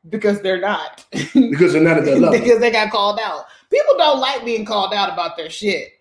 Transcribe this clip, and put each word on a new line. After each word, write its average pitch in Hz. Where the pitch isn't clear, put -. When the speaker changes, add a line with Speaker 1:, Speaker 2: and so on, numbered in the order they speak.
Speaker 1:
Because 208
they're 185
not. 185
<laughs> -
Speaker 2:
Because 180
they're 156
not 160
at -
that 139
level. 226
Speaker 1:
Because 233
they 240
got 214
called 208
out. 180
People 587
don't 302
like 262
being 226
called 208
out 196
about 170
their 160
shit. 196